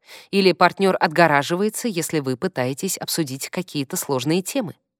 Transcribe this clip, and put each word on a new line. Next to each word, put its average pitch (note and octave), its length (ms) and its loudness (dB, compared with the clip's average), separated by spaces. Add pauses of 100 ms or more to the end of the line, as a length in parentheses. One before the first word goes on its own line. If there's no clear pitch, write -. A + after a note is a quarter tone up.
(300)
Или F#3+ 220 6
партнер F#3 460 2
отгораживается, E3+ 880 2
если E3 320 -2
вы C3 180 -2
пытаетесь C#3 580 -4
обсудить C#3 540 -6
какие-то D3+ 460 -6
сложные C#3+ 440 0
темы? G3+ 360 -6 (240)